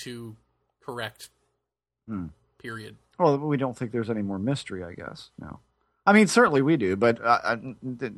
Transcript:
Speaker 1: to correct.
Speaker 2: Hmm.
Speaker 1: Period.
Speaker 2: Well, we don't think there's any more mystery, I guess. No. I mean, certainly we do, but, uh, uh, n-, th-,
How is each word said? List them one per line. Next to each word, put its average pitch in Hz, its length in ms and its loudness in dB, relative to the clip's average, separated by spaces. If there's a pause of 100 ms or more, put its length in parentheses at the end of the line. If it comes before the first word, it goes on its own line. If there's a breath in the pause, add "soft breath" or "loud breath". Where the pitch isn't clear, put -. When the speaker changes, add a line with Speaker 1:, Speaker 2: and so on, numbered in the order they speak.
Speaker 1:
to 117 320 -14 (480)
correct. 120 440 -12 (760)
Speaker 2:
Hmm. 98 200 -8 (320)
Speaker 1:
Period. 110 380 -16 (220)
Speaker 2:
Well, 151 200 4
we 147 180 -2
don't 127 200 -4
think 117 140 -8
there's 117 200 -4
any 107 120 -4
more 98 160 -6
mystery, 104 460 -6
I 87 100 -14
guess. - 360 -16 (100)
No. - 180 -16 (480)
I 196 60 8
mean, 208 160 8
certainly 170 340 6
we 156 140 4
do, 98 180 0
but, 117 260 4
uh, 117 220 4
uh, 117 180 0
n-, 127 160 -12 (220)
th-, 123 200 -8